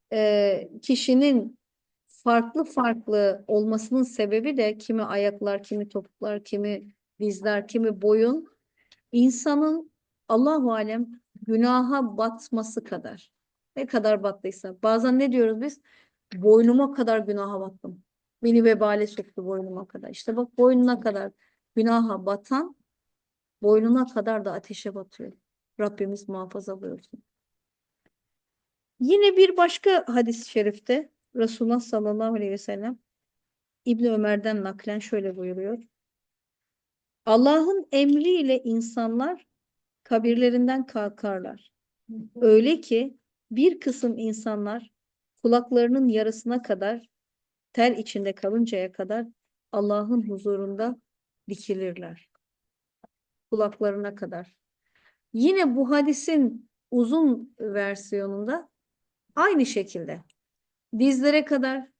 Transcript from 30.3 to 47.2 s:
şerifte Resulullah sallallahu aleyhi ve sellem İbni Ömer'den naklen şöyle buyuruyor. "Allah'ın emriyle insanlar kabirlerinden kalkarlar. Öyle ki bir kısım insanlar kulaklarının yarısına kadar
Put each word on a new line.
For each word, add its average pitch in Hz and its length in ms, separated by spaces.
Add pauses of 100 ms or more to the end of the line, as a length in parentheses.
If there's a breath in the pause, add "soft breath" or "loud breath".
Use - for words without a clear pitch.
şerifte 220 600 (260)
Resulullah 226 440
sallallahu 214 540
aleyhi 208 160
ve 202 80
sellem 208 400 (840)
İbni 233 260
Ömer'den 208 540
naklen 202 340
şöyle 196 380
buyuruyor. 190 460 (1400)
"Allah'ın 302 640
emriyle 285 720
insanlar 233 840 (560)
kabirlerinden 247 840
kalkarlar. 202 840 (680)
Öyle 240 400
ki 247 360 (340)
bir 330 300
kısım 247 380
insanlar 220 720 (500)
kulaklarının 240 640
yarısına 220 540
kadar 214 460 (640)